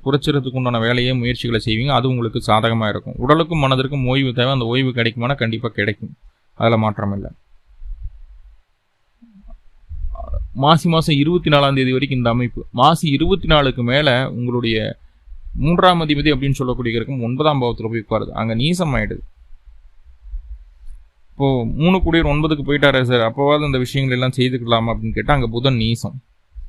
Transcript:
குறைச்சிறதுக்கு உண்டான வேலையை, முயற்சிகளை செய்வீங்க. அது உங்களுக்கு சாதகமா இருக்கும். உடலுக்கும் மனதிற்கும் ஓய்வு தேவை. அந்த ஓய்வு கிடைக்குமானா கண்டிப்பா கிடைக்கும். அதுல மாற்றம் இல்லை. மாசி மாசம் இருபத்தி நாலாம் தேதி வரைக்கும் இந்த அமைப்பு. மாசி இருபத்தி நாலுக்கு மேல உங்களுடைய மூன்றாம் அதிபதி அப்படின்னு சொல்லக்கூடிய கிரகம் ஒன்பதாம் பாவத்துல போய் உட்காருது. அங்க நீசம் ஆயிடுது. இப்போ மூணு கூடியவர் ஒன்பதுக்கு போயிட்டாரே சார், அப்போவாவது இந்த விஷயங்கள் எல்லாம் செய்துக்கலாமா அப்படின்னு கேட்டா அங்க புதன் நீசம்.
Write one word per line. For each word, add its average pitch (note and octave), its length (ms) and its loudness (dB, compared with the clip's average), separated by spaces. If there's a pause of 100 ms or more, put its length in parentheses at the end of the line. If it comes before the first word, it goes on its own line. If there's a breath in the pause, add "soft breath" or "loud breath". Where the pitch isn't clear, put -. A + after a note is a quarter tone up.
குறைச்சிறதுக்கு C#3 500 0
உண்டான B2 240 0
வேலையை, B2 360 0
முயற்சிகளை A#2 500 -2
செய்வீங்க. A2+ 240 0
அது B2+ 180 2
உங்களுக்கு A#2 400 -2
சாதகமா A2+ 420 2
இருக்கும். - 280 -8
உடலுக்கும் D3+ 460 2
மனதிற்கும் C3+ 420 0
ஓய்வு C3 280 0
தேவை. B2 200 0
அந்த B2 120 0
ஓய்வு B2+ 240 0
கிடைக்குமானா A#2+ 460 -2
கண்டிப்பா A2+ 340 -2
கிடைக்கும். G#2+ 460 -4 (380)
அதுல A2+ 240 2
மாற்றம் G#2 360 -2
இல்லை. G2 160 -8 (3250)
மாசி D3+ 360 4
மாசம் D#3+ 260 2
இருபத்தி E3 340 2
நாலாம் C#3+ 260 4
தேதி C3 160 2
வரைக்கும் C3 260 0
இந்த A#2+ 120 2
அமைப்பு. A#2 420 -2
மாசி D3+ 380 2
இருபத்தி D#3+ 380 0
நாலுக்கு C#3 360 2
மேல C3 480 2
உங்களுடைய A#2 640 -2 (560)
மூன்றாம் F3 480 2
அதிபதி D3+ 300 2
அப்படின்னு C#3 200 0
சொல்லக்கூடிய B2 480 -2
கிரகம் A#2+ 240 -4
ஒன்பதாம் C#3 380 0
பாவத்துல A2+ 280 -2
போய் A2+ 200 -4
உட்காருது. G#2+ 200 -2
அங்க A2+ 260 -4
நீசம் D#3 420 0
ஆயிடுது. G#2 220 -4 (2000)
இப்போ C3+ 340 0
மூணு D3+ 320 2
கூடியவர் D#3+ 380 2
ஒன்பதுக்கு D3+ 320 0
போயிட்டாரே C#3 340 4
சார், A#2+ 320 2
அப்போவாவது D3 320 2
இந்த C3+ 120 0
விஷயங்கள் B2+ 400 -2
எல்லாம் B2+ 200 -2
செய்துக்கலாமா A#2 540 0
அப்படின்னு G#2+ 200 -4
கேட்டா C3 220 0
அங்க C3 140 2
புதன் A#2+ 280 0
நீசம். A2+ 420 -2 (520)